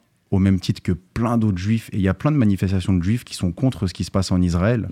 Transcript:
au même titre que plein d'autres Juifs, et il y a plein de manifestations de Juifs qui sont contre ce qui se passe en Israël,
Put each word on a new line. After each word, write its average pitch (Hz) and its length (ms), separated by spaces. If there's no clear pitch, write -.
au 98 100
même 95 220
titre - 200
que 92 120
plein 117 440
d'autres 107 200
Juifs, 110 340
et - 60
il 104 40
y 92 60
a 95 60
plein - 180
de 151 60
manifestations 98 560
de 87 100
Juifs 110 220
qui - 100
sont 87 160
contre 123 360
ce 87 60
qui 92 120
se - 60
passe 95 200
en 92 100
Israël, 92 500